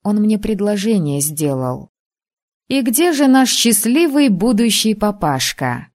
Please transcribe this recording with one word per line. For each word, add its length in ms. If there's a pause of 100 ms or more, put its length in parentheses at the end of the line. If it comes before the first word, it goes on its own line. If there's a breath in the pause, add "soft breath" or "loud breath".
он 140
мне 220
предложение 800
сделал". 720 (760)
"И 140
где 320
же 140
наш 220
счастливый 800
будущий 640
папашка? 1000